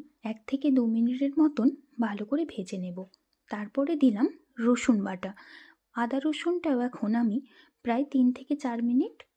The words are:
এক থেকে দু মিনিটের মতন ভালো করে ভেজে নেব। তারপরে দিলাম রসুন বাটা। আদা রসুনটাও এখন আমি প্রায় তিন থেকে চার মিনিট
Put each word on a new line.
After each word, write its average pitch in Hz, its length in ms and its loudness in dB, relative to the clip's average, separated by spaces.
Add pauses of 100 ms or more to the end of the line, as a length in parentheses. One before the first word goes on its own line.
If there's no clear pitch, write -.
(240)
এক 226 240 -8
থেকে 269 240 0
দু 254 140 4
মিনিটের 247 540 0
মতন 294 300 4 (300)
ভালো 208 260 -2
করে 302 240 -2
ভেজে 190 280 -8
নেব। 180 280 -8 (440)
তারপরে 269 460 -2
দিলাম 262 340 4 (300)
রসুন 233 440 2
বাটা। 190 300 -8 (600)
আদা 240 300 -2
রসুনটাও 311 560 0
এখন 233 360 -2
আমি 233 260 0 (400)
প্রায় 240 220 0
তিন 254 280 4
থেকে - 240 -4
চার 240 280 -4
মিনিট 262 400 0 (140)